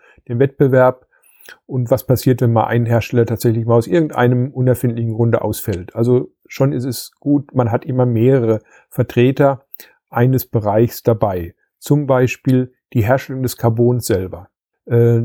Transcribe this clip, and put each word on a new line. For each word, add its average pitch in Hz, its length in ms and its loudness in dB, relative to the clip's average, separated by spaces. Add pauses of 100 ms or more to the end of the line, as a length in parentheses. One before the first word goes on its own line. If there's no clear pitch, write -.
(260)
den 120 140 -2
Wettbewerb. 131 640 2 (600)
Und 123 240 -4
was - 140 0
passiert, 127 360 0
wenn 120 120 2
mal 113 140 2
ein 120 180 0
Hersteller 117 400 0
tatsächlich 113 400 -2
mal 117 120 2
aus 117 100 2
irgendeinem 131 640 0
unerfindlichen 117 640 -2
Grunde 117 280 0
ausfällt? 101 520 -6
Also 123 380 0 (160)
schon 135 240 -2
ist 127 120 -4
es - 360 -10
gut, 143 340 -2
man 120 160 0
hat 123 140 -2
immer 127 220 0
mehrere 117 540 2 (280)
Vertreter 131 760 0 (460)
eines 127 360 0
Bereichs 107 580 0
dabei. 98 500 -2 (240)
Zum 147 280 -2
Beispiel 127 680 0 (180)
die 117 120 2
Herstellung 131 380 -2
des 123 140 -4
Carbons 120 500 0
selber. 92 420 -4 (380)
Äh, 117 380 2